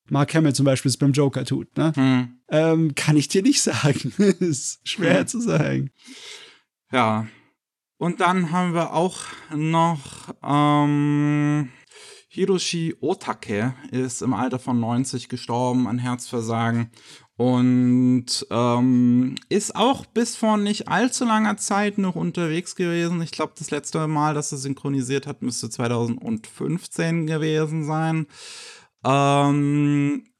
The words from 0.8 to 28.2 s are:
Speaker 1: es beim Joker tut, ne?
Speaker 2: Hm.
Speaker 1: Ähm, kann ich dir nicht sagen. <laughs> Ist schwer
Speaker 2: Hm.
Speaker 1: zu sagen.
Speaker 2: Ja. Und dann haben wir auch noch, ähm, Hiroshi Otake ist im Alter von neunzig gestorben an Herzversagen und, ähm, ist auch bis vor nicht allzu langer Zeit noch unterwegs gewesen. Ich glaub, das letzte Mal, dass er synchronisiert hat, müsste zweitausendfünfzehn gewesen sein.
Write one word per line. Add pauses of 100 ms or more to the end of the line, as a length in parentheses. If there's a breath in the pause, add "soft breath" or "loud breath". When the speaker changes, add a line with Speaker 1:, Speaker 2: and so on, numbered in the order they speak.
Speaker 1:
es
beim
Joker
tut,
ne?
Speaker 2:
Hm. (100)
Speaker 1:
Ähm,
kann
ich
dir
nicht
sagen.
<laughs>
Ist
schwer
Speaker 2:
Hm.
Speaker 1:
zu
sagen. (1000 loud breath)
Speaker 2:
Ja. (680 loud breath)
Und
dann
haben
wir
auch (360)
noch, (100)
ähm, (600 loud breath)
Hiroshi
Otake (160)
ist
im
Alter
von
neunzig
gestorben
an
Herzversagen (480 loud breath)
und,
ähm, (140)
ist
auch
bis
vor
nicht
allzu
langer
Zeit
noch
unterwegs
gewesen.
Ich
glaub,
das
letzte
Mal,
dass
er
synchronisiert
hat,
müsste
zweitausendfünfzehn
gewesen
sein. (800 loud breath)